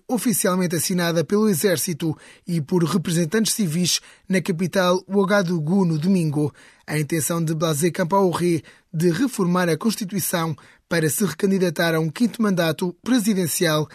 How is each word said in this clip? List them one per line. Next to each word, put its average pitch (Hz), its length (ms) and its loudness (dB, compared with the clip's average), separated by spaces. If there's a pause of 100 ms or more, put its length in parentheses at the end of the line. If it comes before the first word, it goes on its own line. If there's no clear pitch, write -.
oficialmente 185 680 0
assinada 170 480 0
pelo 214 240 2
exército 165 680 0 (320)
e 170 140 -2
por 170 240 0
representantes 170 720 0
civis 175 460 0 (280)
na 185 140 0
capital 185 680 0
Ouagadougou 190 800 2
no 160 120 0
domingo. 151 540 0 (340)
A 151 120 -2
intenção 165 440 -2
de 165 120 -2
Blaise 160 360 0
Compaoré 175 680 2 (320)
de 170 180 2
reformar 180 600 0
a 156 80 0
Constituição 180 760 -2 (340)
para 160 220 0
se 214 140 -2
recandidatar 175 680 0
a 160 60 0
um 160 100 -2
quinto 233 300 -2
mandato 175 640 0
presidencial 185 920 0